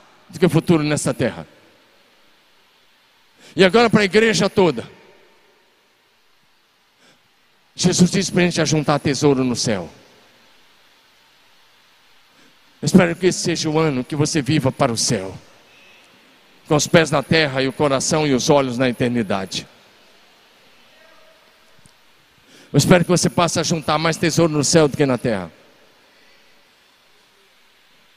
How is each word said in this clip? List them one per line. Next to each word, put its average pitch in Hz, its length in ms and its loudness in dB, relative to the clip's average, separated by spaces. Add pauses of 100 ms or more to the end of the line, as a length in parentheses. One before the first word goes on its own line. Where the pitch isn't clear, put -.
(280)
do - 100 -20
que 180 100 2
futuro 160 340 2
nessa 151 320 -2
terra. 92 320 -6 (2000)
E 180 100 4
agora 220 240 4
para 214 140 4
a - 20 2
igreja 202 460 0
toda, 156 380 0 (2750)
Jesus 180 360 2
diz 196 200 -2
para 180 120 0
a - 20 4
gente 175 160 -2
ajuntar 147 380 0
tesouro 139 460 0
no 123 100 -2
céu. 98 340 -4 (3000)
Eu 147 60 -6
espero 170 300 4
que 175 100 -2
esse 170 140 0
seja 160 280 -4
o 151 100 -2
ano 143 260 0
que 156 100 -10
você 151 260 -2
viva 139 300 -2
para 123 220 -2
o 113 40 -6
céu, 95 400 -6 (1300)
com 156 80 2
os 143 100 0
pés 160 240 2
na 143 120 0
terra 143 400 0
e 135 60 0
o 127 40 -6
coração 151 540 0
e 139 80 2
os - 160 -2
olhos 135 280 2
na 127 100 0
eternidade. 117 800 -4 (3000)
Eu - 40 2
espero 175 280 4
que - 60 -6
você 175 180 0
passe 170 300 -2
a 160 60 -4
juntar 156 340 -2
mais 160 180 -2
tesouro 165 360 0
no 151 100 -2
céu 160 240 4
do 131 100 -4
que 147 100 0
na 127 120 -2
terra. 101 320 -6 (2750)